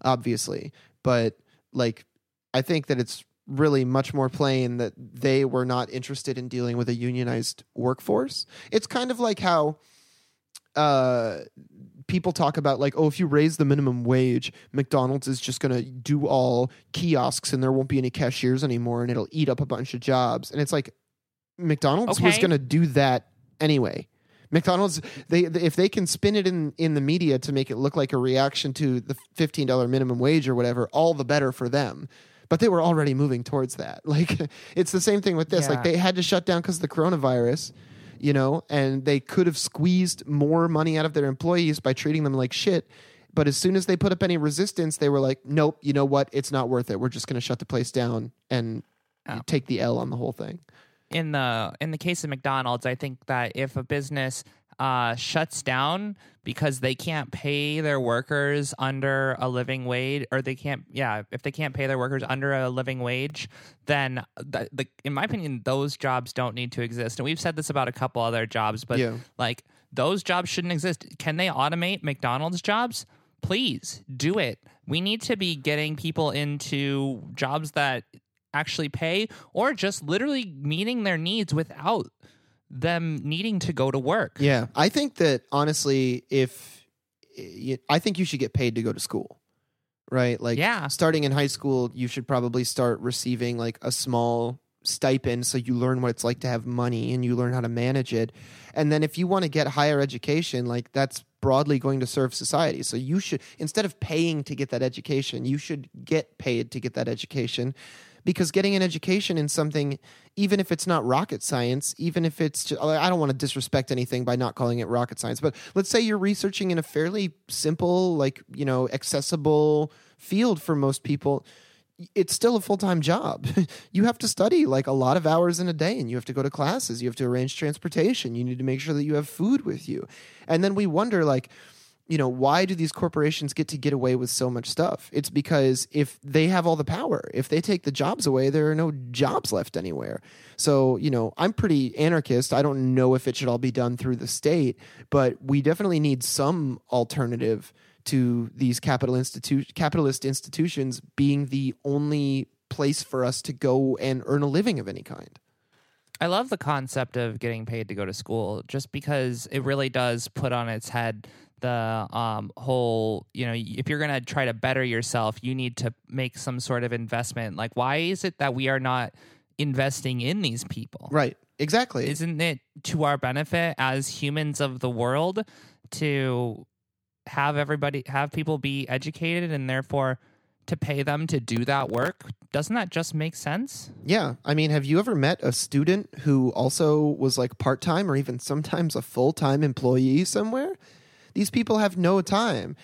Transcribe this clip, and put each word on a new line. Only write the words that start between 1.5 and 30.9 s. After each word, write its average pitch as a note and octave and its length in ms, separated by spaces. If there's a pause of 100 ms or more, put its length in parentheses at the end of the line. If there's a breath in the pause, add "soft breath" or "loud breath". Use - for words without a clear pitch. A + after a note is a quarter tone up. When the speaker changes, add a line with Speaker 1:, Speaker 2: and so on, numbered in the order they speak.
Speaker 1:
like, A#2+ 320 (500)
I C3 80
think D#3+ 240
that C3 140
it's - 240 (220)
really C#3 380
much C3 300
more C3 140
plain C3 480
that A#2 200
they C3 480
were B2+ 200
not B2 260
interested B2+ 480
in B2 100
dealing A#2+ 280
with A#2+ 120
a A#2+ 60
unionized B2 720 (100)
workforce. G3+ 680 (260 loud breath)
It's G#3+ 160
kind B3+ 240
of A#3 80
like A3 200
how, D#3+ 400 (960 soft breath)
uh, B2+ 640 (680)
people F3+ 240
talk D3+ 260
about, C#3 200
like, C#3 180
"Oh, D#3 100
if D3 120
you F3+ 80
raise D#3 300
the D#3 80
minimum C3+ 400
wage, B2+ 480 (200 loud breath)
McDonald's C3+ 540
is C3 140
just - 200
gonna B2+ 220
do C3+ 440
all B2+ 440 (220 loud breath)
kiosks D3 640
and C3 80
there C3 100
won't C3 160
be C3+ 100
any B2+ 120
cashiers B2+ 520
anymore A#2+ 400
and A#2+ 80
it'll A2+ 220
eat D3+ 160
up C3 120
a C#3+ 60
bunch C3 280
of A#2+ 60
jobs." B2 500
And D3 100
it's C#3+ 120
like, D3 220 (600)
McDonald's D#3+ 640
was G#3 140
Speaker 2:
Okay. A3 80
Speaker 1:
gonna E3+ 160
do D3 280
that C3+ 420 (320)
anyway. C#3+ 460 (440 soft breath)
McDonald's, F3 500 (280 loud breath)
they, F3 160
they, E3 180
if E3 140
they F#3 140
can F#3+ 160
spin G3+ 300
it G3 100
in, E3 320
in E3 160
the C#3+ 80
media D3+ 360
to C#3 140
make C3+ 180
it A2+ 60
look C#3 200
like C#3 160
a C#3 60
reaction C3 560
to B2+ 260
the C3 140 (200)
fifteen D3+ 320
dollar B2+ 220
minimum B2+ 300
wage C#3 300
or C3 60
whatever, A#2+ 380